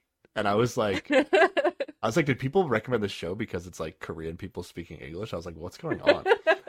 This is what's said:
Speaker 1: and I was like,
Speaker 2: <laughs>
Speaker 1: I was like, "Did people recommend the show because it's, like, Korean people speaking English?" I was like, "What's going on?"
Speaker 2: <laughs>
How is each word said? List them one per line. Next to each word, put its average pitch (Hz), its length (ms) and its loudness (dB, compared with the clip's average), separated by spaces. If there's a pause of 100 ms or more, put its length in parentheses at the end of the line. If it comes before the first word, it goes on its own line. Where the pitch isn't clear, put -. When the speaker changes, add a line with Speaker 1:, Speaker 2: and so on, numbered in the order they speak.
(360)
Speaker 1:
and 104 100 0
I 101 80 4
was 120 220 2
like, 104 340 0
Speaker 2:
<laughs> 311 920 2
Speaker 1:
I 107 40 2
was 113 100 0
like, 156 100 4
"Did 131 120 2
people 151 300 2
recommend 110 340 0
the 101 60 0
show - 260 -6
because 95 320 -6
it's, 85 140 -12
like, 80 180 -8
Korean 82 380 -8
people 90 260 -10
speaking 82 360 -14
English?" 82 340 -10
I 95 40 -4
was 85 100 -10
like, 82 100 -12
"What's 82 220 -12
going 160 240 -6
on?" - 280 4
Speaker 2:
<laughs> 403 60 6 (320)